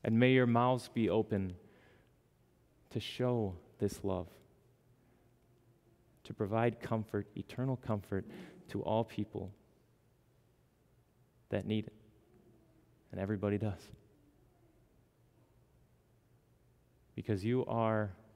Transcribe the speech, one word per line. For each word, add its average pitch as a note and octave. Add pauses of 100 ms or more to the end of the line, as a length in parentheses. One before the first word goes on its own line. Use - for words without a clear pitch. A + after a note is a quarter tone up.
And A2+
may B2+
your B2+
mouths A#2+
be A2
open G2 (1400)
to A2+
show A#2 (240)
this -
love, F#2 (2000)
to -
provide A2+
comfort, G#2+ (100)
eternal B2+
comfort, G2+ (440)
to -
all A2+
people G2 (2000)
that G2+
need G#2+
it. - (1200)
And F#2+
everybody G2+
does. G2+ (3250)
Because G#2
you B2
are A2 (260)